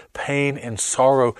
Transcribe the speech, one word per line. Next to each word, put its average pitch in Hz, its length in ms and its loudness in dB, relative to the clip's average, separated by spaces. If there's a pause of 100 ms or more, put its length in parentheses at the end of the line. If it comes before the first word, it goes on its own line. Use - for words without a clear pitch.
(140)
pain 143 440 -4
and 120 220 -10
sorrow, 131 600 2